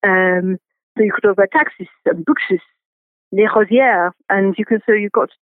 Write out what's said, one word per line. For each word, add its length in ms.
Um, 560
so 80
you 80
could 100
talk 100
about 200
taxus 360
and 200
buxus, 360
les 140
rosières, 680
and 300
you 60
can, 220
so 60
you've 200
got 180